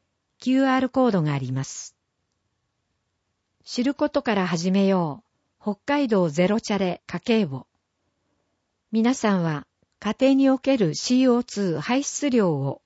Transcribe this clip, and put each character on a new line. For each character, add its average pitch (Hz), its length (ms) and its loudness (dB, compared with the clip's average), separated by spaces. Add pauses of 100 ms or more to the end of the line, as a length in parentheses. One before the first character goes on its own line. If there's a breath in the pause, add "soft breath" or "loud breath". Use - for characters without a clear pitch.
(380)
キ 254 200 0
ュ 269 60 4
ー 269 120 2
ア - 20 2
ー 262 40 0
ル 254 80 0
コ 254 180 2
ー 226 40 2
ド 190 100 2
が 151 120 0
あ 139 60 -2
り 127 120 -6
ま 131 120 -4
す。 - 320 -16 (1700)
知 - 200 -6
る 277 100 0
こ 294 160 -2
と 285 120 -2
か 220 140 -2
ら 185 120 0
始 175 240 -2
め 196 140 2
よ 180 380 0 (360)
う。 - 20 -20
北 208 140 -6 (100)
海 285 220 0
道 190 220 2
ゼ 175 180 2
ロ 208 120 0
チ - 140 -4
ャ 196 40 0
レ 185 300 -4
家 170 120 -10
計 220 260 0
簿。 135 220 -8 (1200)
皆 226 220 2
さ 214 220 0
ん 180 80 0
は、 156 220 -4 (340)
家 214 200 -4
庭 269 140 4
に 269 160 4
お 269 100 2
け 269 180 0
る 160 180 0
シ 254 280 0
ー 254 80 4
オ 240 100 2
ー 240 40 -10
ツ 190 320 -4
ー - 20 -6
排 247 240 -2
出 - 260 -4
量 208 240 2
を 135 320 -4